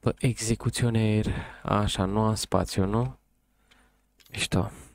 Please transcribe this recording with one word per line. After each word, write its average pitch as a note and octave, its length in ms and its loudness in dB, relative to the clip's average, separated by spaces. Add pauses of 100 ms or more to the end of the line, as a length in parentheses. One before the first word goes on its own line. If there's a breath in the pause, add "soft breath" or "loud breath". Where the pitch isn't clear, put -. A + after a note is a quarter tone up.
Bă, - 180 0
execuționer. A2+ 1080 0 (360 loud breath)
Așa, G2+ 420 0
nu G2 140 0
am A2 160 2
spațiu, F#2+ 500 0
nu? A#2 320 -2 (1120 soft breath)
Mișto. - 400 -2 (240 loud breath)